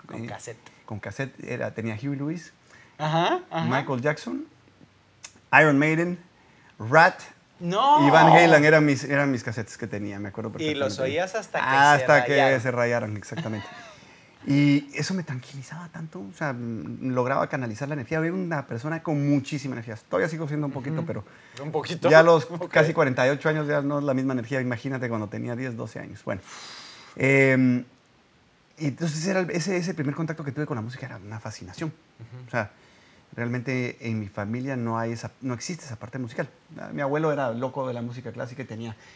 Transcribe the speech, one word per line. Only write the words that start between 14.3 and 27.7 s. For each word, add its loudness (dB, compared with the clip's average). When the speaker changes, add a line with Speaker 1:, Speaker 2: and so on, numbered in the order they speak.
Speaker 2:
Y 4
eso -4
me -2
tranquilizaba -12
tanto, -14
o -14
sea, -4
m-, -8
lograba 0
canalizar -6
la -4
energía. -4
Era 0
una -4
persona -6
con 0
muchísima -2
energía. -10
Todavía 0
sigo -6
siendo -4
un -6
poquito, -6
Speaker 1:
Ujú. -4
Speaker 2:
pero -8
Speaker 1:
¿Un -8
poquito? 0
Speaker 2:
ya 12
a 12
los 6
Speaker 1:
Ok. -8
Speaker 2:
casi 4
cuarenta 2
y 4
ocho -2
años 0
ya 0
no -2
es -4
la 0
misma -2
energía, -4
imagínate -4
cuando -4
tenía -8
diez, -8
doce -10
años. -14
Bueno, -6
em, 4